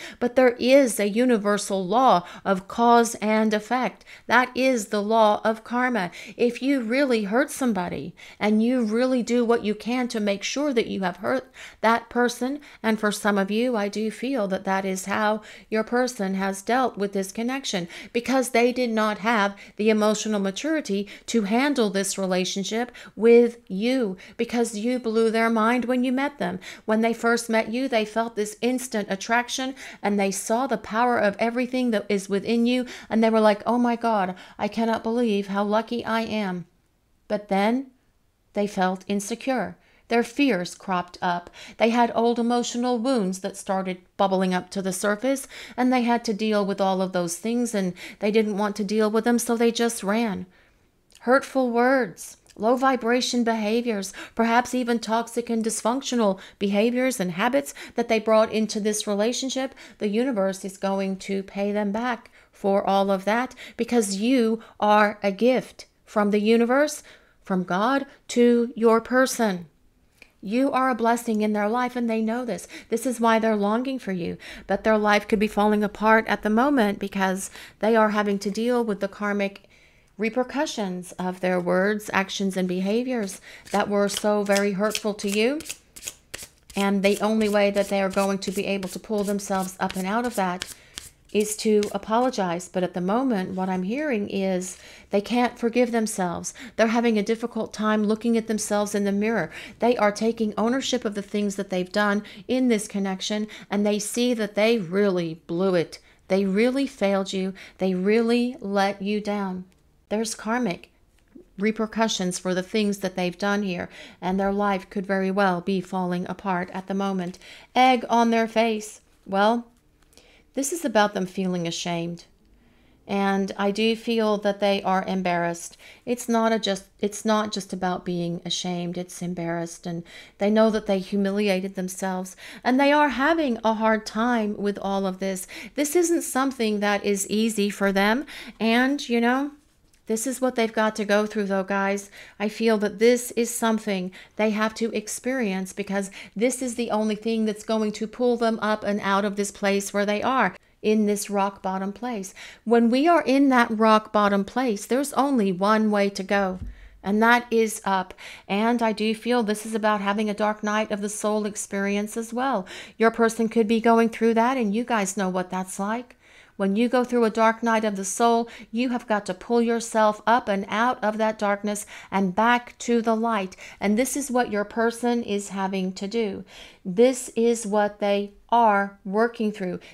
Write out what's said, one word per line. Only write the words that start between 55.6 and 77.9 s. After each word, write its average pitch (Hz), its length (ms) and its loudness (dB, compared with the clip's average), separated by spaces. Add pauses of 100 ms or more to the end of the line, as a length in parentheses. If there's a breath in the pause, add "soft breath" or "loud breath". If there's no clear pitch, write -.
dysfunctional 220 720 0 (220 loud breath)
behaviors 240 600 2
and 180 120 -2
habits 247 420 0 (220 loud breath)
that 233 120 0
they 220 120 2
brought 220 320 4
into 220 280 -2
this 214 280 -2
relationship, 247 640 -2 (240 loud breath)
the 214 100 -2
universe 202 560 0
is 190 140 -10
going 196 400 -2
to 196 240 -4
pay 202 300 -4
them 202 200 0
back 233 380 -4 (220 soft breath)
for 196 360 0
all 196 220 4
of 190 160 0
that, 240 300 0 (200 loud breath)
because 233 420 0
you 226 440 2 (180 loud breath)
are 208 440 4
a 202 80 2
gift 220 560 0 (180)
from 208 240 2
the 208 120 2
universe, 240 600 2 (400 loud breath)
from 185 220 -2
God 226 420 0 (220 loud breath)
to 240 480 4
your 226 260 4
person. 226 640 0 (760 soft breath)
You 240 320 0
are 262 180 2
a 240 40 0
blessing 226 460 0
in 214 120 0
their 208 140 0
life, 247 280 -2
and 240 120 -2
they 220 140 0
know 226 240 -2
this. 214 220 -8 (220 loud breath)
This 233 180 -2
is 233 120 -4
why 226 200 4
they're 220 160 2
longing 233 420 0
for 196 140 -8
you. 180 260 -4 (300 loud breath)
But 202 160 -2
their 220 140 4
life 208 300 2
could 220 120 2
be 214 80 2
falling 208 360 2
apart 220 440 4
at 208 160 -2
the 208 80 0
moment 226 480 2
because 190 500 -2 (300 loud breath)
they 226 160 2